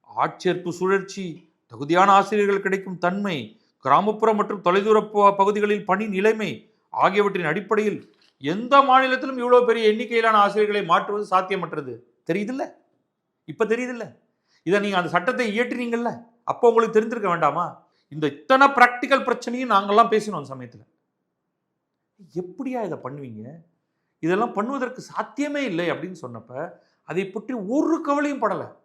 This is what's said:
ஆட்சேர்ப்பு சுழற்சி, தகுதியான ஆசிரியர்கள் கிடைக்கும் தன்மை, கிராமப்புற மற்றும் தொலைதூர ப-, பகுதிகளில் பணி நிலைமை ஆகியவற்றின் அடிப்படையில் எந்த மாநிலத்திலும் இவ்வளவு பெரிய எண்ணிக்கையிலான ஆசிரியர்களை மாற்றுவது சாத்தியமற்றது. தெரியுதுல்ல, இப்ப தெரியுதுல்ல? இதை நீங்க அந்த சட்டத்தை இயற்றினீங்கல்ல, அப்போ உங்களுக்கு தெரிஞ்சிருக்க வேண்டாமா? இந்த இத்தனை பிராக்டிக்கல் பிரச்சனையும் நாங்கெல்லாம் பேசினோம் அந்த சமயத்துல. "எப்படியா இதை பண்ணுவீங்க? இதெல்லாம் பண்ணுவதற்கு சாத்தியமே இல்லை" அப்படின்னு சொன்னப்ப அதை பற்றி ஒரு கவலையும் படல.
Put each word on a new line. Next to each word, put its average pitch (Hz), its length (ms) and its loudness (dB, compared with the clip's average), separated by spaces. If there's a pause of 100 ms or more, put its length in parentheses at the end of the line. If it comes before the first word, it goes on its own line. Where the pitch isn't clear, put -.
(180)
ஆட்சேர்ப்பு 175 520 -2
சுழற்சி, 185 840 -4 (140)
தகுதியான 165 440 2
ஆசிரியர்கள் 196 500 4
கிடைக்கும் 190 360 -4
தன்மை, 180 640 -4 (160)
கிராமப்புற 214 560 2
மற்றும் 202 280 -2
தொலைதூர 202 400 4
ப-, 208 360 4
பகுதிகளில் 208 480 0
பணி 196 220 0
நிலைமை 202 680 -2 (160)
ஆகியவற்றின் 190 560 2
அடிப்படையில் 196 720 -2 (220)
எந்த 240 440 2
மாநிலத்திலும் 262 560 2
இவ்வளவு 247 280 4
பெரிய 226 240 2
எண்ணிக்கையிலான 226 480 2
ஆசிரியர்களை 208 480 2
மாற்றுவது 196 440 0
சாத்தியமற்றது. 170 680 -4 (340)
தெரியுதுல்ல, 214 400 -4 (760)
இப்ப 185 200 -2
தெரியுதுல்ல? 226 500 -4 (480)
இதை 196 160 0
நீங்க 196 180 -2
அந்த 170 120 -2
சட்டத்தை 202 500 -2
இயற்றினீங்கல்ல, 240 640 -4 (200)
அப்போ - 260 2
உங்களுக்கு 226 320 4
தெரிஞ்சிருக்க 214 260 -6
வேண்டாமா? 147 560 -2 (260)
இந்த 143 180 -4
இத்தனை 262 400 2
பிராக்டிக்கல் 247 580 2
பிரச்சனையும் 240 500 -4
நாங்கெல்லாம் 208 360 4
பேசினோம் 208 340 -4
அந்த 131 100 -14
சமயத்துல. 120 300 -18 (1500)
"எப்படியா 240 480 -8
இதை 160 200 -6
பண்ணுவீங்க? 127 460 -14 (680)
இதெல்லாம் 190 340 -2
பண்ணுவதற்கு 247 440 -4
சாத்தியமே 285 680 -6
இல்லை" 175 280 -4
அப்படின்னு 170 300 -8
சொன்னப்ப 123 480 -12 (340)
அதை 190 260 -6
பற்றி 220 240 -10
ஒரு 277 480 -2
கவலையும் 285 400 -2
படல. 175 440 -4